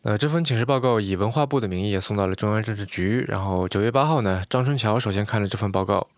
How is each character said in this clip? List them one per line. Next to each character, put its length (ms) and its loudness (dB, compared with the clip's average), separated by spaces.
呃， 160 0
这 100 0
份 160 0
请 140 0
示 80 0
报 140 2
告 200 2
以 160 0
文 160 0
化 140 2
部 140 0
的 80 -2
名 180 -2
义 140 0
送 180 -4
到 80 2
了 80 0
中 200 -2
央 100 0
政 120 -4
治 120 -8
局， 400 -2
然 180 -2
后 220 0
九 120 -2
月 120 2
八 140 2
号 160 2
呢， 280 0
张 160 2
春 100 0
桥 240 2
首 120 -2
先 120 0
看 160 -2
了 80 0
这 80 -4
份 160 -2
报 140 0
告， 220 0